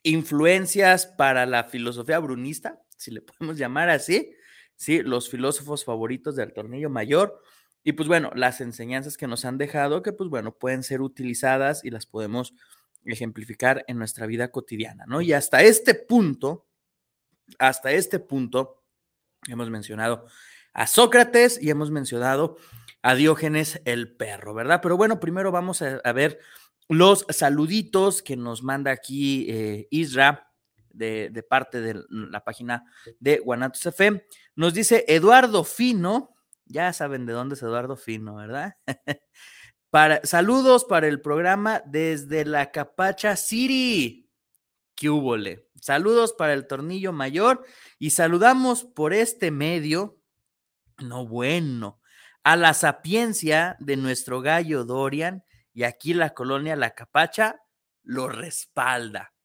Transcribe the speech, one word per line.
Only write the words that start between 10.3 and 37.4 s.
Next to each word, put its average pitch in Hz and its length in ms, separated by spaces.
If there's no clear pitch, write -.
pueden 131 280
ser 135 180
utilizadas 135 840
y 127 60
las 113 160
podemos 110 480
ejemplificar 113 840
en 120 80
nuestra 113 280
vida 117 260
cotidiana, - 540
¿no? 131 140
Y 170 140
hasta 139 300
este 220 300
punto, 165 720
hasta 131 320
este 180 280
punto, 131 680
hemos 117 200
mencionado 110 580
a - 160
Sócrates 240 720
y 151 100
hemos 147 200
mencionado 139 640
a 127 140
Diógenes 151 680
el 120 320
perro, 101 380
¿verdad? 131 280
Pero 175 140
bueno, 214 240
primero 185 320
vamos 180 300
a, 135 240
a 120 80
ver 151 260
los 185 400
saluditos 170 960
que 135 160
nos 120 260
manda 135 280
aquí, 135 580
eh, 107 420
Isra, 143 640
de, 110 440
de 113 100
parte 127 380
de 110 260
la 104 380
página 120 400
de 143 200
Guanatos 127 480
F 196 180
M. 208 180
Nos 165 180
dice 180 360
Eduardo 208 560
Fino, 220 640
ya 165 280
saben 135 320
de 117 80
dónde 131 220